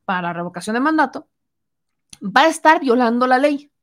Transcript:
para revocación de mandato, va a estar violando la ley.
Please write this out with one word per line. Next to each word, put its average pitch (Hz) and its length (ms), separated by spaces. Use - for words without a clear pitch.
para 180 280
revocación 175 420
de 240 60
mandato, 294 480
va 208 200
a 320 60
estar 320 320
violando 240 460
la 254 120
ley. 285 320